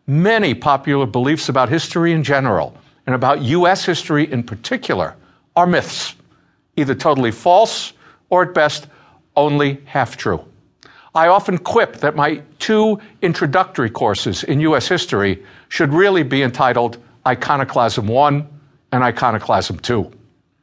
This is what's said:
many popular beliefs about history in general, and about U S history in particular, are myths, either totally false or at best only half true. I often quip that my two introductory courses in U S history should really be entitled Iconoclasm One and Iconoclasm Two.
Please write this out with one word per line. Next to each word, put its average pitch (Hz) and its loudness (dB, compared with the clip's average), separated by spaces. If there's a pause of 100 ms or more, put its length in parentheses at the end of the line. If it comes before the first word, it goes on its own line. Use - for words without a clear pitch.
many 175 2
popular 139 0
beliefs 131 -2
about 127 2
history 165 -2
in 160 0
general, 127 0 (320)
and 123 -2
about 131 0
U 170 2
S 190 2
history 160 -2
in 123 -2
particular, 113 -6 (400)
are 175 4
myths, 151 -2 (600)
either 139 0
totally 135 0
false - 2 (380)
or 180 4
at 180 -2
best 151 0 (480)
only 147 2
half - -4
true. 92 -4 (720)
I 165 4
often 196 2
quip - 0
that 147 -2
my 151 -2 (160)
two 214 2 (220)
introductory 160 0
courses 104 -2
in 147 -2
U 156 2
S 127 0
history 101 -2 (240)
should 143 0
really 185 4
be 135 -2
entitled 120 0 (260)
Iconoclasm 127 -2
One 143 2 (420)
and 127 0
Iconoclasm 110 -2
Two. - -4 (520)